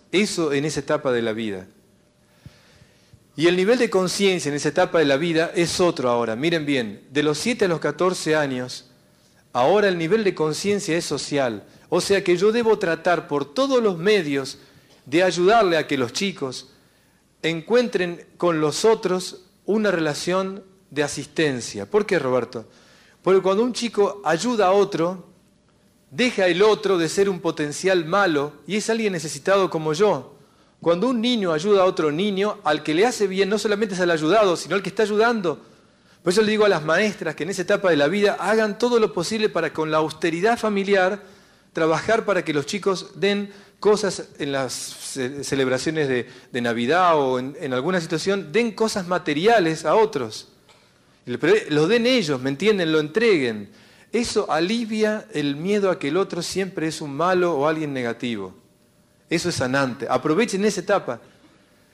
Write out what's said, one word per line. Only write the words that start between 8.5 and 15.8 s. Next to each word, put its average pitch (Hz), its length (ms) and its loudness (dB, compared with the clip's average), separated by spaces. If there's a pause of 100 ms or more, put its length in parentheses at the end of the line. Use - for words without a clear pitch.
ahora 185 360 4
el 180 100 0
nivel 180 260 0
de 185 100 0
conciencia 160 600 -2
es 170 80 -2
social. 131 600 -4 (260)
O 175 100 2
sea 196 240 2
que 175 120 4
yo 196 140 4
debo 220 280 2
tratar 165 500 0
por 143 240 -4
todos 262 300 2
los 190 160 0
medios 156 600 0 (460)
de 151 180 2
ayudarle 185 540 4
a 151 100 0